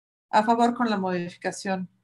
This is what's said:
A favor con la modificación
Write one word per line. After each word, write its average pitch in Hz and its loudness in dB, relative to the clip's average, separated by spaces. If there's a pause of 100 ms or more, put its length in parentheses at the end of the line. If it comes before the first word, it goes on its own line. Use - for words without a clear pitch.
(300)
A 214 4
favor 240 4
con 240 -2
la 208 0
modificación 185 -4 (140)